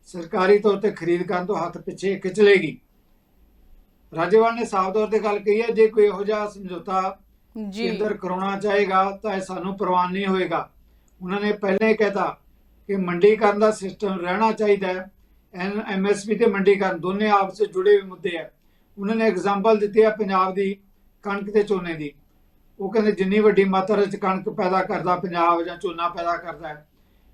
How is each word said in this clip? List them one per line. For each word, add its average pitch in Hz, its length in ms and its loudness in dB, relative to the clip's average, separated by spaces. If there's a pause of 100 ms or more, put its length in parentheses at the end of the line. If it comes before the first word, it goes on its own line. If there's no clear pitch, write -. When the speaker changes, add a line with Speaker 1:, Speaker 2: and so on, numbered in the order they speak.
Speaker 1:
ਸਰਕਾਰੀ 185 560 2
ਤੌਰ 202 180 2
'ਤੇ 202 140 -2
ਖਰੀਦ 175 320 -2
ਕਰਨ 180 220 -4
ਤੋਂ 190 100 -4
ਹੱਥ 170 220 -6
ਪਿੱਛੇ 190 420 -6
ਖਿੱਚ 190 200 -4
ਲਏਗੀ।" 185 380 4 (1400)
ਰਾਜੇਵਾਲ 220 400 4
ਨੇ 240 100 -4
ਸਾਫ਼ 190 280 -2
ਤੌਰ 214 140 0
'ਤੇ 208 120 0
ਗੱਲ 208 200 -2
ਕਹੀ 208 220 0
ਹੈ, 233 60 -2
ਜੇ 220 200 4
ਕੋਈ 214 180 4
ਇਹੋ 196 180 0
ਜਿਹਾ 208 240 -2
ਸਮਝੌਤਾ 190 720 -6 (500)
Speaker 2:
ਜੀ। 202 200 -6
Speaker 1:
ਕੇਂਦਰ 196 240 -2
ਕਰਾਉਣਾ 190 460 -6
ਚਾਹੇਗਾ 196 640 0
ਤਾਂ 214 100 -4
ਇਹ 190 80 -4
ਸਾਨੂੰ 190 360 -8
ਪ੍ਰਵਾਨ 180 360 0
ਨਹੀਂ 196 120 -4
ਹੋਏਗਾ। 180 460 -2 (500)
ਉਹਨਾਂ 185 200 -4
ਨੇ 208 100 0
ਪਹਿਲਾਂ 208 380 0
ਹੀ 214 40 6
ਕਹਿਤਾ 196 440 -2 (500)
ਕਿ 202 80 -4
ਮੰਡੀਕਰਨ 202 640 4
ਦਾ 214 120 4
ਸਿਸਟਮ 190 480 -4
ਰਹਿਣਾ 196 320 0
ਚਾਹੀਦਾ 208 360 2
ਹੈ। 185 240 -6 (420)
ਐਨ-, 202 340 -6
ਐਮ 196 200 -2
ਐਸ 202 180 0
ਪੀ 214 100 0
ਤੇ 233 100 2
ਮੰਡੀਕਰਨ 196 540 2
ਦੋਨੇ 196 300 -2
ਆਪਸ 196 320 2
ਵਿੱਚ 202 120 -4
ਜੁੜੇ 185 180 4
ਹੋਏ 202 100 6
ਮੁੱਦੇ 175 360 -8
ਆ। 160 120 -10 (480)
ਉਹਨਾਂ 202 180 -2
ਨੇ 220 100 2
ਐਗਜ਼ਾਂਪਲ 202 520 2
ਦਿੱਤੀ 208 240 2
ਆ 220 80 6
ਪੰਜਾਬ 190 440 -2
ਦੀ 196 240 -4 (460)
ਕਣਕ 202 280 -6
ਤੇ 208 120 4
ਝੋਨੇ 180 300 -4
ਦੀ। 151 200 -10 (680)
ਉਹ 196 120 -6
ਕਹਿੰਦੇ 214 200 2
ਜਿੰਨੀ 196 280 0
ਵੱਡੀ 196 240 4
ਮਾਤਰਾ 196 420 0
'ਚ 196 100 -6
ਕਣਕ 190 340 -4
ਪੈਦਾ 185 340 0
ਕਰਦਾ 180 320 -2
ਪੰਜਾਬ 170 480 0
ਜਾਂ 170 140 -10
ਝੋਨਾ 170 320 -4
ਪੈਦਾ 170 280 -4
ਕਰਦਾ 160 300 -12
ਹੈ, 151 200 -16 (460)